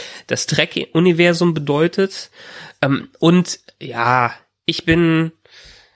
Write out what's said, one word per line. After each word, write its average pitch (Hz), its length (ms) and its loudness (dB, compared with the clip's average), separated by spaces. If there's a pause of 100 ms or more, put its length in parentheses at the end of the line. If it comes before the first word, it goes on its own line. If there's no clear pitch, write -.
(260)
das - 200 -4
Trek-Universum 170 1080 0
bedeutet. 156 760 -2 (520)
Ähm, 135 260 -2 (100)
und 170 420 2 (200)
ja, 120 540 0 (320)
ich - 180 -4
bin, 165 480 2 (640)